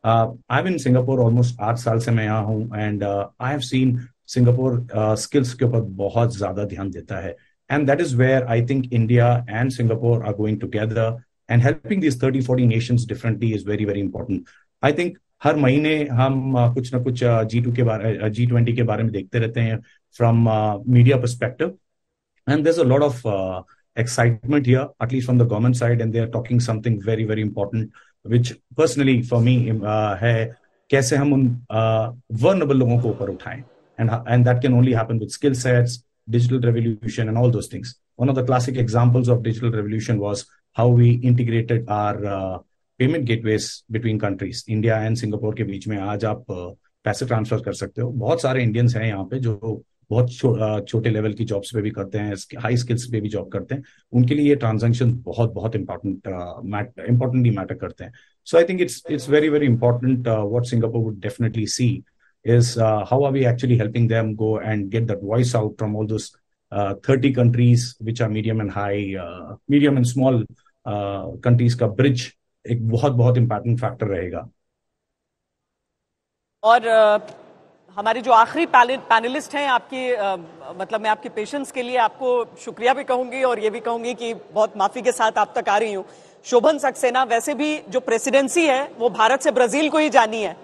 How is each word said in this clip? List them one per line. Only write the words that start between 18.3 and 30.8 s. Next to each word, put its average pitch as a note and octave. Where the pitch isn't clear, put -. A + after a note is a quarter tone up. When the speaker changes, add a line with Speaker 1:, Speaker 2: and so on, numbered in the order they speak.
Speaker 1:
ट्वेंटी A#2
के B2
बारे A2
में A2
देखते G2+
रहते A#2
हैं A2
from, A#2
uh, G#2+
media B2
perspective, A#2+
and D3
there's E3
a -
lot C#3+
of, C#3+
uh, F#2+
excitement A#2+
here, B2+
at B2
least B2+
from B2
the A#2
government A#2+
side, A#2
and A2+
they A2+
are A2+
talking A#2+
something A2
very, A2
very G#2+
important, G#2+
which A#2+
personally C#3+
for A#2+
me, B2+
um, A2
uh, G#2+
है A#2